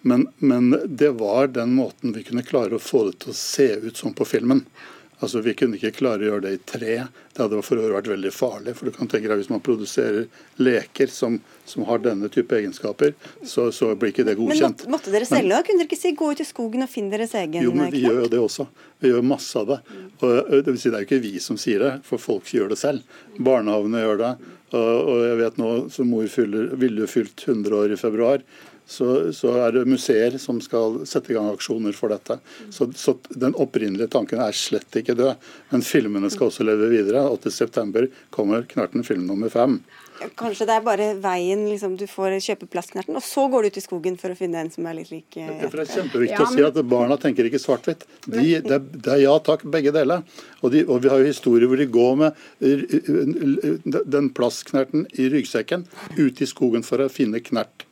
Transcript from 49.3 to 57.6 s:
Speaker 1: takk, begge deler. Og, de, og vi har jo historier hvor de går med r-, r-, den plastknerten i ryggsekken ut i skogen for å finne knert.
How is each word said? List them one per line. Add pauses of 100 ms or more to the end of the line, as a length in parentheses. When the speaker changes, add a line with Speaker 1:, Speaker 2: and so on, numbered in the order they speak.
Speaker 1:
takk,
begge
deler. (380)
Og,
de,
og
vi
har
jo
historier
hvor
de
går
med (180)
r-,
r-, (160)
den
plastknerten
i
ryggsekken (320)
ut
i
skogen
for
å
finne
knert.